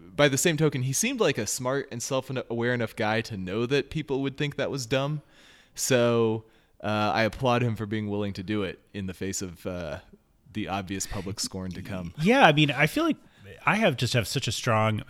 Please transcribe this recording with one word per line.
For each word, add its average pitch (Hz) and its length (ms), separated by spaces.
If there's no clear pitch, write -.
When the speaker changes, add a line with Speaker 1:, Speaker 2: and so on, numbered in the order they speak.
Speaker 1:
by 143 120
the 135 100
same 170 180
token, 143 260
he 131 120
seemed 240 260
like 165 160
a 107 100
smart 131 460
and 117 100
self-aware 123 720
enough 120 240
guy 110 260
to 113 140
know 95 300
that 131 240
people 139 320
would 139 160
think 143 180
that 113 140
was 127 160
dumb. 139 340
So, 117 680
uh, 107 320
I 113 100
applaud 120 380
him 117 140
for 110 80
being 107 240
willing 101 260
to 98 80
do 104 200
it 87 160
in 101 120
the 90 80
face 95 280
of, 87 240
uh, 87 320
the 104 160
obvious 95 360
public 95 360
scorn 92 320
to 87 100
come. 90 400
Speaker 2:
Yeah, 226 240
I 160 60
mean, 147 180
I 143 160
feel 294 160
like 330 140
I 156 80
have 202 220
just 120 180
have 113 140
such - 180
a 117 60
strong 110 580